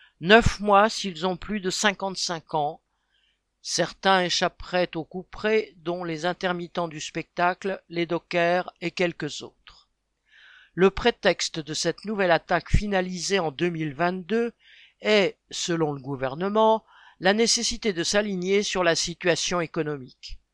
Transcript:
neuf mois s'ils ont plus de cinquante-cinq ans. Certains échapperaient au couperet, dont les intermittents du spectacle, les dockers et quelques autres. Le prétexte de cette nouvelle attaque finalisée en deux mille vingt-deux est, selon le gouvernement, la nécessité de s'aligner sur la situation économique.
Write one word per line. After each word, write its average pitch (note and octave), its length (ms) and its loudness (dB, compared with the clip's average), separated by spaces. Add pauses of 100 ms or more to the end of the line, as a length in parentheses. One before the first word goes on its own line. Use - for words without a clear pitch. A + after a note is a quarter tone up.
(220)
neuf G#3+ 380 6
mois G3+ 280 6
s'ils F3+ 380 -6
ont F#3 100 -2
plus G3+ 260 -6
de F3+ 100 -4
cinquante-cinq F#3 840 -2
ans. D#3 260 -2 (840)
Certains F#3 600 0
échapperaient F3 720 -2
au D#3+ 80 -6
couperet, G#3+ 720 -4
dont F3 300 -6
les D#3+ 200 -4
intermittents F3 640 -2
du D3+ 140 -12
spectacle, F3+ 880 -4
les E3+ 160 -2
dockers E3+ 720 0
et F3 100 -6
quelques E3 520 -4
autres. - 480 -20 (840)
Le F#3 160 6
prétexte - 680 0
de D#3 140 -8
cette - 320 -4
nouvelle G3 260 0
attaque D#3+ 380 0
finalisée F#3 680 0
en D#3+ 140 -2
deux D#3 160 -2
mille D#3+ 260 -4
vingt-deux F#3 600 -2 (480)
est, G#3 360 2 (140)
selon E3 400 -2
le C#3+ 80 -8
gouvernement, E3+ 840 0 (340)
la F#3 140 4
nécessité A3+ 580 0
de E3+ 120 -2
s'aligner G3 600 0
sur - 180 -2
la E3+ 140 4
situation F3 640 -2
économique. D3+ 800 -8 (140)